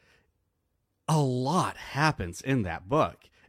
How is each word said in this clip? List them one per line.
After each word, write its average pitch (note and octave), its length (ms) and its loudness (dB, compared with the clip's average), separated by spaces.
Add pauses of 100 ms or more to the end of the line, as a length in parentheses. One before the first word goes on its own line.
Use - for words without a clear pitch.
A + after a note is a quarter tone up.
(1080)
a D#3 140 4
lot B2+ 560 0
happens C3 640 -2
in C3 220 0
that F2 240 -6
book. B2 420 0 (180)